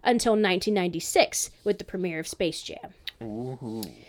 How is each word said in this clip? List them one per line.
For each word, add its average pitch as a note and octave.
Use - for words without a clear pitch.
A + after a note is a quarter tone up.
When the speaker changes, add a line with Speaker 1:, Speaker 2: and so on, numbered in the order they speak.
Speaker 1:
until A#3
nineteen G3+
ninety-six -
with G3+
the -
premiere F3+
of D#3+
Space -
Jam. -
Speaker 2:
Ooh. A2+